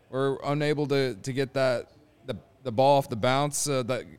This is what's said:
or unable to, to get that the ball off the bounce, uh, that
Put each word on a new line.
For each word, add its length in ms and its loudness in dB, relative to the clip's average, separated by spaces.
or 320 0
unable 440 0
to, 280 0
to 180 -8
get 200 -2
that 360 0
the 80 -6
ball 240 6
off 100 0
the 80 -6
bounce, 540 0
uh, 140 0
that 200 -4